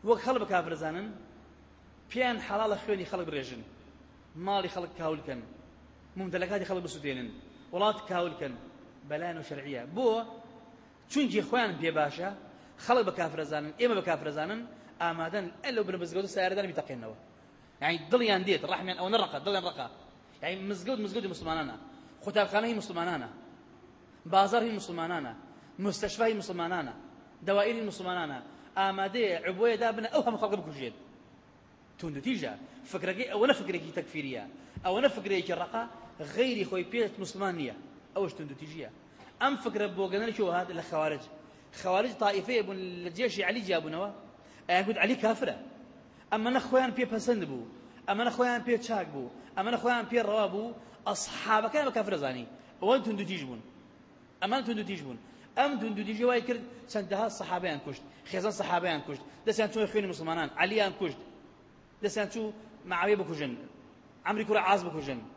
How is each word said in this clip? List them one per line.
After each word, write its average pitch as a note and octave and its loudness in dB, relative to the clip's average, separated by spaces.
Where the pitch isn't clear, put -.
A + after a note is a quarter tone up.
وەک A3+ 6
خەڵک B3+ 2
بە - -6
کافر E3 0
ئەزانن، D#3+ -6
پێیان B3 2
حەڵاڵە G#3 2
خوێنی G3 0
خەڵک F3+ -2
برێژن، B2+ -4
ماڵی G3 2
خەڵک F3 -6
کاولکەن، D3 -4
ممتەلەکاتی F#3 -2
خەڵک F3+ -2
بسووتێنن، C3+ -4
وڵات G#3 2
کاولکەن، E3 -2
بەلایەنەوە D#3+ -6
شەرعیە. C#3 -6
بۆ؟ B3 4
چونکی A3+ 4
خۆیان A3+ 2
پێ E3 2
باشە، D#3 0
خەڵک A#3+ 6
بە F#3 0
کافر D#3+ -2
ئەزانن، D3+ -4
ئێمە A#3+ 4
بە - -2
کافر D3+ 0
ئەزانن، E3 -4
ئامادەن E3 -2
ئە C#4 -4
لەو G#3+ 2
بنە F#3 -2
مزگەوتە F#3 -4
سیارەدان F#3+ 2
بیتەقێنەوە. B2 -8
یعنی E3 2
دڵیان G#3+ 6
دێت، F3+ 4
ڕەحمیان F3+ -2
ئەوە F#3 0
نەڕەقە، F3 2
دڵیان F#3+ 2
ڕەقە. C3 -6
یعنی E3+ -2
مزگەوت G3+ -2
مزگەوتی G3 -2
موسڵمانانە، D#3 -4
قوتابخانە G3+ 4
هی A#3 0
موسڵمانانە، E3+ -2
بازار G3 8
هی A#3 0
موسڵمانانە، E3 -4
مستەشفا G#3 0
هی A3 2
موسڵمانانە، E3+ -2
دەوائری G#3+ 4
موسڵمانانە. F3 -4
ئامادەیە F#3+ 2
عبوەیە G#3+ 4
دابنە A3 0
ئەو D#4 6
هەموو G#3 0
خەڵکە G#3 2
بکوژێت. C#3 -8
توند D3+ -6
و C#3 -6
تیژە. E3 0
فکرەکەی F#3 -2
ئەوە G#3 6
نە C4+ 8
فکرێکی F3 -4
تەکفیریە، C#3 -6
ئەوە F#3 4
نە C#4+ 8
فکرێکی F#3 0
ڕەقە، A3+ -2
غەیری A#3 2
خۆی F#3 -2
پێت A3+ 0
موسڵمان F#3+ -2
نییە. A#2+ -4
ئەوەش F#3+ 0
توند D3+ -10
و C3+ -12
تیژیە. D3+ -12
ئەم C#4 4
فکرە G#3 0
بۆ F#3+ 0
گەنە G3+ 0
لەکوێوە G#3 0
هات؟ F3+ 0
لە D#3 -8
خەوارج. D#3 0
خەوارج G3 2
تائیفەیە G#3 2
بوون F#3+ -6
لە F3+ -4
جێشی G3+ 0
عەلی A3 2
جیابوونەوە. E3 0
ئەیان F3+ 4
گوت G#3+ 0
عەلی B3 4
کافرە. G#3+ 2
ئەمە A3 2
نە B3+ 6
خۆیان B3+ 6
پێ B3 2
پەسەند A3 2
بوو. B2 -6
ئەمانە G#3+ 4
خۆیان A#3+ 4
پێ A#3+ 6
چاک G3+ 0
بوو، C3 -6
ئەمانە A3+ 2
خۆیان A#3+ 2
پێ A#3+ 4
ڕەوا G#3 4
بوو، A3+ -4
ئەسحابەکان A3 2
بە B3+ 0
کافر G#3 0
دەزانی. C3 -2
ئەوان A#3+ 6
توند G#3 -2
و - 0
تیژ E3 -4
بوون. A#2+ -10
ئەمان A3+ 2
توند G#3+ 0
و G#3 -4
تیژ F3 -6
بوون. B2+ -10
ئەم C#4+ 6
توند G#3 -2
و G#3+ -2
تیژی G#3+ -2
وای B3 6
کرد، A#3 -2
چەندەها G3+ 0
سەحابەیان F3 -2
کوشت، C#3 -8
خێزان F#3+ 0
سەحابەیان F3 2
کوشت، C#3+ -8
دەستیان G#3+ 4
چوو G#3+ 2
خوێنی G#3 2
موسڵمانان، D#3+ -2
عەلییان G3 4
کوشت، D#3 -2
دەستیان G3+ 0
چوو G#3+ -2
معاویە F#3 6
بکوژن، D3 -2
عەمری G#3+ 0
کوڕە G#3 4
عاز G3 8
بکوژن. C#3 -4